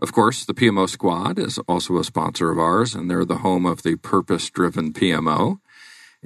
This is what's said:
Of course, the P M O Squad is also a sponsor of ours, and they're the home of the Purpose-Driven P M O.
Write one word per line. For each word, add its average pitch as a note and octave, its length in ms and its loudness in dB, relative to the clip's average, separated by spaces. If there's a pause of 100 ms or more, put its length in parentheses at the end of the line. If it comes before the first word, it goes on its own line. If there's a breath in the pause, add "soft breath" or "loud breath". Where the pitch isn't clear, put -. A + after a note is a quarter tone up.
Of - 100 -2
course, A#2 320 2
the G#2 80 -4
P A#2+ 140 2
M G2+ 100 4
O F#2+ 80 2
Squad F2+ 540 -2
is - 220 -4
also F2 360 -2
a E2+ 80 0
sponsor E2 460 -2
of E2+ 80 -2
ours, G2+ 360 2
and F2 160 -4
they're F2+ 140 0
the F2 140 -2
home F2+ 260 2
of F2 200 -2
the E2 120 0
Purpose-Driven F2+ 960 0
P F2+ 180 0
M D#2+ 160 0
O. F#2+ 340 0 (640 loud breath)